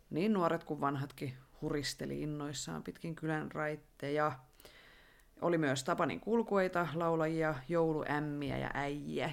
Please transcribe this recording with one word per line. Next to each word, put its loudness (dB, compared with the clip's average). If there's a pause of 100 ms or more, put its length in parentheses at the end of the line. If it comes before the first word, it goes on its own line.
niin 2
nuoret 2
kuin -6
vanhatkin -2 (280)
huristeli -4
innoissaan -6
pitkin -8
kylän -4
raitteja. -2 (1080)
Oli 4
myös 2
Tapanin 2
kulkueita, 2
laulajia, 2 (140)
jouluämmiä 2
ja -2
äijiä, -2